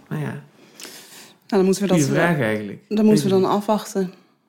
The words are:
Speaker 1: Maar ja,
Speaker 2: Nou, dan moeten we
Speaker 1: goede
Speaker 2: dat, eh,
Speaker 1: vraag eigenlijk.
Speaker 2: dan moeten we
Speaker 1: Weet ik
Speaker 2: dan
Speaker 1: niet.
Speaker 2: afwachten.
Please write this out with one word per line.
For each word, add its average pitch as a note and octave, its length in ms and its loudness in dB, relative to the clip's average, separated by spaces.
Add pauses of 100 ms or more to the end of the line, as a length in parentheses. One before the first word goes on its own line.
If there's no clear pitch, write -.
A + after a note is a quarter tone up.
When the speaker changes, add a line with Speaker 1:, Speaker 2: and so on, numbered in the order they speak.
Speaker 1:
Maar D3+ 120 -8
ja, D3 60 -6
Speaker 2:
Nou, C#3+ 160 -10 (1040)
dan F#3+ 180 2
moeten F#3+ 180 0
we G3 60 -2
Speaker 1:
goede E3+ 180 2
Speaker 2:
dat, C#3 80 0
eh, D#3+ 80 2
Speaker 1:
vraag E3+ 160 2
eigenlijk. G#2+ 480 -4
Speaker 2:
dan G#3+ 180 0
moeten - 0 -
we G#3+ 80 6
Speaker 1:
Weet D3+ 100 2
ik D#3+ 60 0
Speaker 2:
dan F#3+ 100 2
Speaker 1:
niet. F#3+ 100 2 (120)
Speaker 2:
afwachten. G3 520 -4 (360)